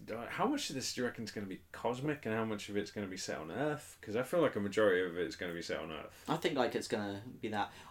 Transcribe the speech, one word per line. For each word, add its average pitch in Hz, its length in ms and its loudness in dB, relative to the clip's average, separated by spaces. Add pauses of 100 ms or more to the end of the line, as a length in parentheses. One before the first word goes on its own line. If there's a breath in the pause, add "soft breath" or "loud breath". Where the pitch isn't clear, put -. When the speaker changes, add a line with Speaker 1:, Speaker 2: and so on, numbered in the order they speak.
Speaker 1:
like, 113 200 -6
how 190 180 2
much 285 220 0
of 147 60 -6
this 123 180 -2
do 123 80 -2
you 123 60 4
reckon 117 160 -4
is 104 80 -6
gonna 104 140 -4
be 95 160 -8 (100)
cosmic, 135 540 -2
and 110 80 2
how 113 120 2
much 104 240 -4
of 101 80 0
it's 101 120 2
gonna 104 180 -4
be 95 100 -6
set 78 200 -4
on 78 140 -6
Earth? 139 500 -2
'Cause 101 140 -6
I 123 80 2
feel 175 180 4
like 135 140 6
a 107 40 0
majority 98 440 6
of 85 140 -2
it's 82 180 0
gonna 87 180 -4
be 85 80 -4
set 82 180 -2
on 80 120 -6
Earth. - 360 -10
Speaker 2:
I 151 100 2
think, 160 200 0
like, 120 160 4
it's 110 140 -2
gonna 101 340 0 (180)
be 110 100 -4
that. 101 220 0 (200 loud breath)